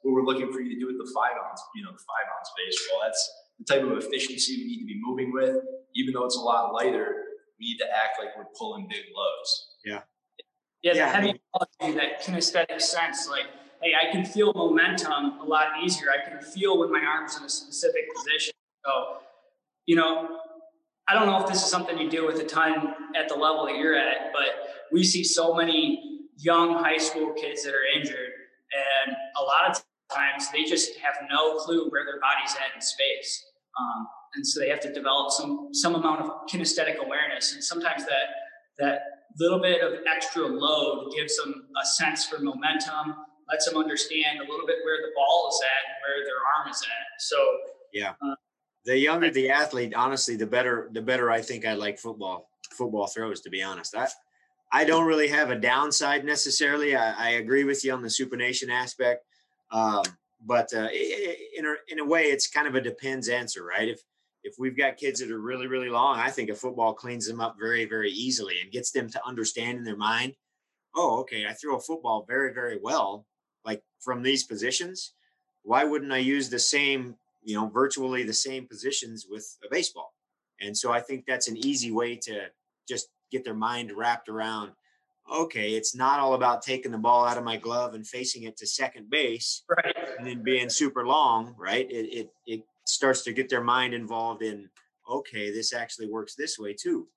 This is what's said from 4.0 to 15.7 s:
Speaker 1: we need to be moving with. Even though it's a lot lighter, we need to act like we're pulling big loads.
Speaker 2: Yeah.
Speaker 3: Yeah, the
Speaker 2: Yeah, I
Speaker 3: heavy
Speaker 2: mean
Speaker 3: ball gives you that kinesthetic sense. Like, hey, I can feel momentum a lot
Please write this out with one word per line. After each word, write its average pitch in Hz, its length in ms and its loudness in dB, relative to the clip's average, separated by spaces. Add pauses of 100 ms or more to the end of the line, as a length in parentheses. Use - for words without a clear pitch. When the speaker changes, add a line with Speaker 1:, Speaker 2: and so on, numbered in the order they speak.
Speaker 1:
we 120 80 -6
need 120 160 -6
to 107 60 -10
be 104 140 -8
moving 127 320 -4
with. 131 240 2 (380)
Even 127 200 0
though 123 100 0
it's 123 120 0
a - 40 -6
lot 117 320 2
lighter, 110 540 0 (320)
we 113 80 -10
need 117 120 -4
to - 120 -2
act 107 280 2
like 107 180 -8
we're 101 80 -14 (140)
pulling 104 300 -8
big - 160 -8 (100)
loads. - 680 -4
Speaker 2:
Yeah. 104 180 -6 (800)
Speaker 3:
Yeah, 175 100 4
the 160 60 4
Speaker 2:
Yeah, 160 80 4
I - 40 2
Speaker 3:
heavy 202 160 4
Speaker 2:
mean 202 140 -2 (120)
Speaker 3:
ball - 160 -2 (120)
gives 156 140 -2
you 156 60 0
that 139 220 -2
kinesthetic 170 580 0
sense. 160 480 -2
Like, 139 180 -4 (360)
hey, 165 120 4
I 165 180 4
can 185 120 0
feel 208 300 4
momentum 160 880 2
a - 40 -12
lot 156 380 2